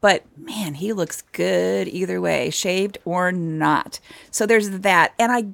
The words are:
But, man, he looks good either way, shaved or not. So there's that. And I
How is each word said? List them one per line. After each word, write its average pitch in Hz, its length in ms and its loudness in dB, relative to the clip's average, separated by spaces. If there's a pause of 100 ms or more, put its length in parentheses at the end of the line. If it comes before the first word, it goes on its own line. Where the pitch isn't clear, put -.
But, 196 220 4 (140)
man, 170 380 -8
he 185 180 -6
looks 180 300 -4 (100)
good 185 560 0
either 180 320 -4
way, 156 300 0
shaved 190 540 -2
or 180 280 0
not. 156 640 -2 (320)
So - 160 -2
there's 208 240 4
that. 190 480 4
And 233 140 2
I 240 220 0